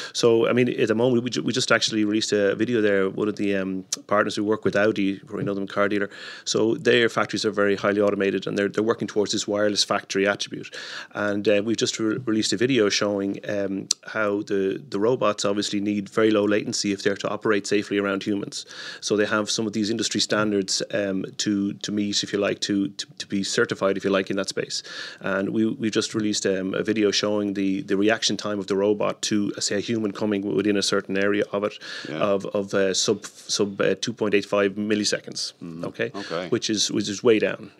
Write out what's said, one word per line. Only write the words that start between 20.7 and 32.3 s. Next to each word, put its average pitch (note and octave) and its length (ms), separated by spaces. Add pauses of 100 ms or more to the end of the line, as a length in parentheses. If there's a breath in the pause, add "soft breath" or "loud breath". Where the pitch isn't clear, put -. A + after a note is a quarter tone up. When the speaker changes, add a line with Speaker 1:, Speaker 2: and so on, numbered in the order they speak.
Speaker 1:
um, G2 320 (140)
to, G2+ 340
to - 180
meet, G#2 320
if G2+ 100
you G#2 60
like, G2 220
to, G2+ 260
to, - 200 (120)
to - 80
be G2+ 160
certified, G2+ 540
if F#2+ 80
you G2 60
like, G2 200
in G2 60
that F#2+ 120
space. - 360 (340 loud breath)
And G2 300
we, A2 180
we've A2 240
just - 240
released, G#2+ 320
um, F#2+ 280
a G2 100
video G#2+ 260
showing G#2 440
the, G2 280
the G2 140
reaction G#2+ 400
time G#2 240
of F#2 80
the G2 80
robot G2+ 460
to, G#2 340
uh, G#2 40
say, - 140
a G2+ 140
human A2 240
coming G#2 300
w-, G2+ 120
within G2+ 220
a G2 60
certain F#2+ 340
area G2+ 360
of G#2 120
it, - 140 (280 loud breath)
Speaker 2:
Yeah. - 120
Speaker 1:
of, G2+ 280